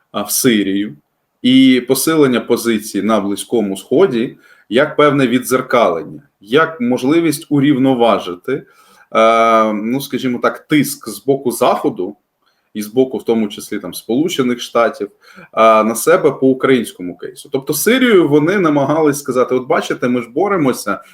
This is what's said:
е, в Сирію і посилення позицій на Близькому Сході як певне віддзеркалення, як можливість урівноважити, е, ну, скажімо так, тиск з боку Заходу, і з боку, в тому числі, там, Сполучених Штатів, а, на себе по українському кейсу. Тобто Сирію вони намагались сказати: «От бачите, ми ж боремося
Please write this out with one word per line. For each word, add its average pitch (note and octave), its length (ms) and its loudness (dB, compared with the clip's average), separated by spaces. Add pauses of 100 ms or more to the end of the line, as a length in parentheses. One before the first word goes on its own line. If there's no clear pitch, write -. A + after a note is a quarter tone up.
(160)
е, G#2 120 -4
в - 40 -8
Сирію G2+ 640 0 (460)
і B2+ 460 4
посилення C3+ 520 2
позицій A2+ 640 -2
на G#2+ 180 0
Близькому G2+ 580 -4
Сході C3+ 600 0 (320)
як C#3+ 260 0
певне C#3+ 320 4
віддзеркалення, A2 920 0 (200)
як D3+ 400 0
можливість C#3+ 680 0
урівноважити, B2+ 1120 0 (520)
е, A2+ 580 4
ну, A2+ 280 -4
скажімо B2 420 -4
так, A#2 160 -2
тиск - 500 -2
з - 160 -12
боку C3+ 260 -2
Заходу, A2+ 640 -2 (580)
і G#2+ 80 -8
з G#2 60 -8
боку, B2+ 300 0
в G2+ 60 -8
тому A2+ 240 0
числі, G#2+ 320 -10
там, F2 140 -12
Сполучених B2 680 -4
Штатів, A2 480 -2 (420)
а, A2 320 4
на A2+ 120 0
себе D#3+ 360 2
по C3+ 160 0
українському B2+ 680 -2
кейсу. - 340 -18
Тобто C#3 220 -6
Сирію G#3+ 560 2
вони D3+ 300 2
намагались D3 600 0
сказати: B2+ 360 -2
«От B2+ 120 -4
бачите, E3 400 -2
ми B2 140 0
ж A#2 80 -12
боремося C#3+ 720 -2 (120)